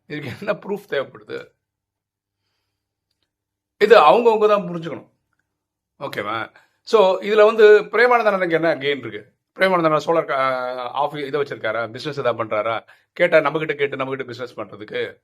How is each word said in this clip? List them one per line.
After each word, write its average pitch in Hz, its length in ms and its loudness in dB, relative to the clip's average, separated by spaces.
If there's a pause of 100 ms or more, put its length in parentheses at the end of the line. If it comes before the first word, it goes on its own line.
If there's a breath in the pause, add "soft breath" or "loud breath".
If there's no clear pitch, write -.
இதுக்கு 147 320 -12
என்ன 208 140 -4
ப்ரூஃப் 196 360 -10
தேவைப்படுது? 117 640 -10 (2250)
இது 208 200 6
அவங்கவங்க 208 500 4
தான் 208 140 0
புரிஞ்சுக்கணும். 165 480 -12 (880)
ஓகேவா? 110 560 -8 (280 soft breath)
So, 190 380 2
இதுல 208 240 4
வந்து 214 380 6
பிரேமானந்தனுக்கு 208 680 0
என்ன 160 220 0
கெயின் 135 320 -4
இருக்கு? 104 260 -16 (220)
பிரேமானந்தன் 165 520 0
சோலார் 160 240 0
கா-, 127 640 -4
ஆஃபீ-, 147 320 -4
இதை 143 140 -4
வச்சிருக்காரா? 113 500 -6
பிசினஸ் 131 280 -10
ஏதாவது 117 260 -2
பண்றாரா? 107 420 -4 (260 soft breath)
கேட்டா, 165 280 2
நம்ம 147 180 0
கிட்ட 151 160 -4
கேட்டு 139 220 -4
நம்ம 135 200 -6
கிட்ட 123 160 -10
பிசினஸ் 120 260 -14
பண்றதுக்கு 107 640 -10